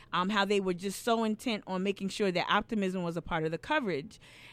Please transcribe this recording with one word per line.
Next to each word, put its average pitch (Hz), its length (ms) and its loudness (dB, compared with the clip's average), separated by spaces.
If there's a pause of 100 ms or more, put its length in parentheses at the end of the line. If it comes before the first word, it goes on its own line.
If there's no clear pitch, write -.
(120)
um, 180 160 2
how 202 160 4
they 202 160 2
were 185 140 0
just 185 280 -6
so 226 220 2
intent 214 420 -2
on 185 160 -2
making 196 260 -2
sure 202 220 0
that 175 180 0
optimism 190 540 2
was 170 140 -2
a 165 60 -4
part 165 200 -2
of 160 80 0
the 165 80 -4
coverage. 196 640 -2 (320)